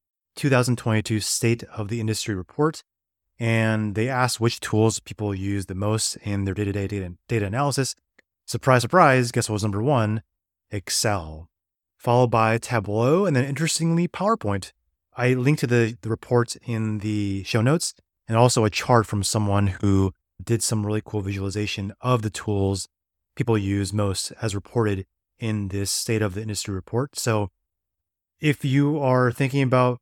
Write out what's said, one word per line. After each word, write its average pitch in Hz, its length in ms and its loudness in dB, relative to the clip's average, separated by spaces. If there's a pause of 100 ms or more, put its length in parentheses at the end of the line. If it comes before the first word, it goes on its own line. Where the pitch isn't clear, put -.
(360)
two 147 140 0
thousand 123 280 4
twenty-two 110 420 0
State 117 460 0
of 101 240 -8
the 117 100 -6
Industry 110 340 -4
Report, 147 480 -4 (580)
and 110 540 0
they 110 140 0
asked 127 320 -2
which 117 200 0
tools 110 400 2
people 101 360 -6
use 98 300 -4
the 95 100 -10
most 107 420 -2
in 101 280 -4
their 95 80 -2
day-to-day 98 340 -4
data, 92 260 -8 (140)
data 110 180 -2
analysis. 131 480 -2 (520)
Surprise, 123 360 2
surprise, 131 500 4
guess - 180 -2
what 107 40 -4
was 101 100 -2
number 104 200 -2
one? 110 400 0 (480)
Excel, 87 800 -4 (480)
followed 120 340 4
by 110 260 4
Tableau, 117 680 0
and 160 100 0
then, 127 100 2
interestingly, 165 600 0
PowerPoint. 180 640 -4 (460)
I 123 160 2
linked 131 280 2
to 135 60 0
the, 117 340 2
the 113 80 -6
report 117 540 0
in 110 360 -4
the 101 440 -4
show 110 180 0
notes, 139 340 0 (320)
and 113 100 0
also 120 260 6
a 107 60 4
chart 117 380 2
from 104 160 -2
someone 101 440 2 (140)
who 98 320 4 (280)
did 113 220 -2
some 107 220 -2
really 107 180 -2
cool 107 180 -6
visualization 98 800 -4
of 123 220 0
the 107 80 -4
tools 98 580 -2 (480)
people 117 220 0
use 101 340 -2
most 101 400 -2 (100)
as 104 140 -4
reported 101 500 -2 (340)
in 107 280 -4
this 98 240 -4
State 110 300 -2
of 101 120 -2
the 98 80 -8
Industry 107 320 -6
Report. 117 440 -6
So 107 320 -2 (880)
if 151 260 0
you 143 340 2
are 127 320 2
thinking 135 300 0
about 127 400 2